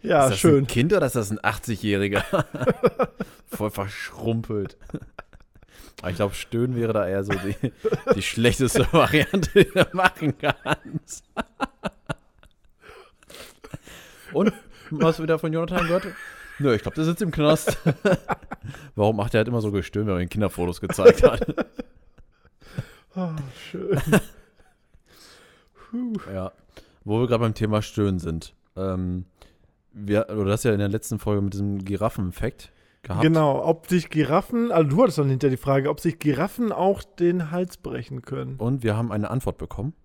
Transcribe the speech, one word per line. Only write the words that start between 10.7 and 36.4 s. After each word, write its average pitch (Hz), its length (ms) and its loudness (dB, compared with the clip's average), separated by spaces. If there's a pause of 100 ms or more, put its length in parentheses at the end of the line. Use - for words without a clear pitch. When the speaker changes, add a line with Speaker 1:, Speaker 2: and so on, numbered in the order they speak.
Speaker 2:
Und? 190 220 2 (480)
Hast 160 180 4
du 160 40 -4
wieder 160 160 2
von 165 120 -4
Jonathan 170 360 -2
gehört? 180 200 0 (520)
Nö, 139 160 4
ich 104 80 -2
glaub, - 100 -6
der 156 100 -2
sitzt 170 180 0
im 185 100 -2
Knast. 151 460 2 (580)
<laughs> - 600 -16
Warum 107 220 2
macht 101 160 -2
der 117 60 4
halt 110 80 2
immer 120 140 -2
so 107 100 -2
Gestöhn, 101 360 -2
wenn 101 60 0
man 90 100 0
ihm 87 60 -4
Kinderfotos 90 500 -2
gezeigt 92 440 6
hat? - 220 2 (260)
<laughs> - 40 -20 (1400)
Speaker 1:
Ah, 175 200 -6 (360)
schön. 170 280 -2 (1700)
Puh. 240 400 -8 (180)
Speaker 2:
Ja. 95 200 -6 (520)
Wo 104 160 0
wir 123 80 4
grad 117 120 2
beim 113 160 2
Thema 107 260 0
Stöhnen 101 380 0
sind. 82 340 -6 (220)
Ähm, 92 500 -4 (680)
wir, 104 380 0
oder 104 220 -2
das 110 120 0
ja 120 80 4
in 104 60 2
der 101 100 0
letzten 107 300 -4
Folge 104 240 -2
mit 98 120 -2
diesem 101 300 -4
Giraffen-Fact 101 880 -4 (300)
gehabt. 143 220 -2
Speaker 1:
Genau, 156 420 4
ob 165 220 0
sich 180 240 0
Giraffen, 190 600 0
also 160 160 4
du 147 140 2
hattest 233 160 2
dann 143 120 2
hinter 135 200 2
die 127 80 0
Frage, 139 320 0
ob 151 100 -4
sich 160 200 -2
Giraffen 175 520 -2